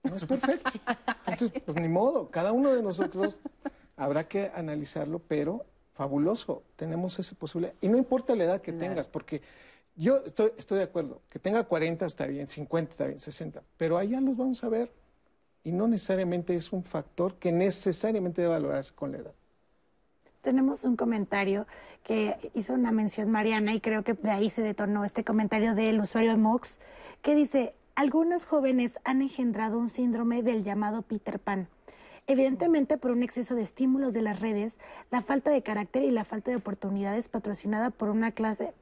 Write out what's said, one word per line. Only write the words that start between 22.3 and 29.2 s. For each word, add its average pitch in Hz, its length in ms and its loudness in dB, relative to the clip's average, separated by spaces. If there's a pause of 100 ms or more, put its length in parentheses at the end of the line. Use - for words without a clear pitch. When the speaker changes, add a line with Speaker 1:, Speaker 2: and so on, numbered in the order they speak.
Speaker 3:
hizo 233 200 -2
una 240 180 2
mención 214 380 0
Mariana 220 440 2
y 214 60 0
creo 214 240 -2
que 226 100 0
de 214 160 -2
ahí 208 200 2
se 226 120 -4
detonó 208 420 0
este 226 200 -4
comentario 220 500 2
del 220 260 2
usuario 226 380 2
Mox, 220 400 2 (440)
que 294 120 4
dice, 277 400 4 (220)
"Algunas 330 500 2
jóvenes 262 580 2
han 262 160 2